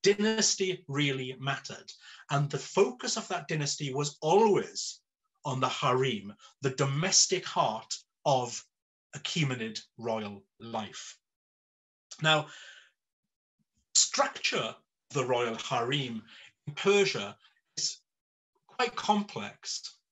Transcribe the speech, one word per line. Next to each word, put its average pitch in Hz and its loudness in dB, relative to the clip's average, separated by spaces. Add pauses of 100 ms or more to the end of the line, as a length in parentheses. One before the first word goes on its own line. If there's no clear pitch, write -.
Dynasty 208 2
really 135 -2
mattered, - -8 (380)
and 143 2
the 143 -4
focus 233 0
of 214 -8
that 175 -4
dynasty 147 -4
was 143 -4
always 180 4 (440)
on 131 -2
the 127 2
harem, 123 0 (300)
the 135 2
domestic 151 2
heart 110 -2 (300)
of 123 2 (500)
Achaemenid 120 -2 (200)
royal 110 -6 (160)
life. 113 -10 (1040)
Now, 156 4 (1500)
structure - 2
of 117 -4 (340)
the 127 0
royal 120 0
harem 120 -2 (440)
in 147 -12
Persia 190 2 (400)
is - -4 (680)
quite - -2
complex. - -4 (160)